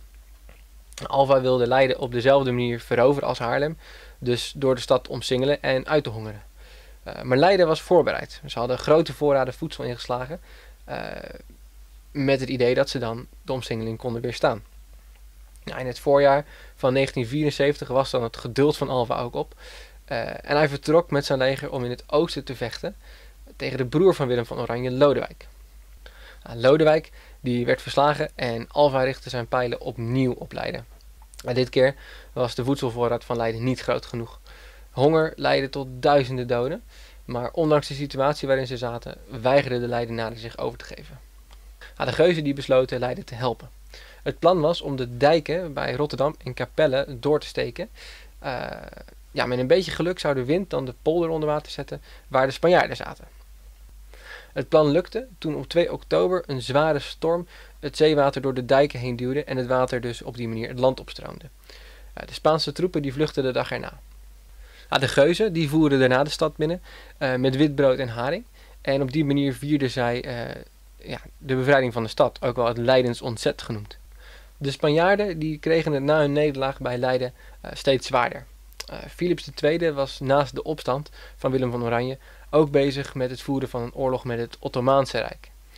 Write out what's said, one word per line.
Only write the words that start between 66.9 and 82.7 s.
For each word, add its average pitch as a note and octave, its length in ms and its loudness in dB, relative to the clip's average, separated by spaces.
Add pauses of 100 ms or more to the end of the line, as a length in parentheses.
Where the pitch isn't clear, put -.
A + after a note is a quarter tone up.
eh, C3 180 0
met C3 200 2
wit C#3+ 200 2
brood C3+ 220 4
en C3+ 100 -4
haring. B2+ 360 -4 (380)
En C#3 200 0
op B2+ 100 -2
die D3+ 140 2
manier C#3 280 0
vierden C3+ 360 0
zij, A#2+ 340 -2
eh, - 380 -10 (360)
ja, - 220 -12 (180)
de C3+ 180 -4
bevrijding C3 380 4
van A#2+ 100 -2
de A2 60 -4
stad, - 320 2
ook B2 140 -2
wel A#2+ 120 2
het A#2 100 0
Leidens A#2+ 440 4
ontzet C3 400 -4
genoemd. G#2 360 -10 (600)
De C#3 140 -4
Spanjaarden E3+ 680 2
die D#3 180 -4
kregen D#3+ 340 0
het C#3 120 0
na D3+ 160 4
hun D3 120 2
nederlaag C#3 480 0
bij B2 180 -4
Leiden, B2+ 360 -2 (280)
eh, - 120 -12
steeds - 340 0
zwaarder. A#2+ 380 0 (400)
Eh, - 120 -14 (180)
Philips E3+ 280 -2
de C#3 100 -16
Tweede D#3+ 400 2
was C#3 260 -4
naast C#3 360 2
de C3+ 80 -6
opstand D3+ 460 -4 (260)
van C#3 160 -2
Willem B2+ 200 0
van A#2+ 120 -4
Oranje A#2+ 340 -2 (320)
ook D3 220 4